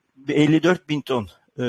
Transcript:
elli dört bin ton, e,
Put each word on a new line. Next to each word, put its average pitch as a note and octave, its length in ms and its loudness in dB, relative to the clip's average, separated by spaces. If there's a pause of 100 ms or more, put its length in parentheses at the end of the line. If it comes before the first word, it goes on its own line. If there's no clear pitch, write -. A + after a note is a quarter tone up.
(300)
elli D3+ 340 2
dört F3 260 0
bin D3 120 -4
ton, B2+ 220 -4 (340)
e, B2+ 120 -6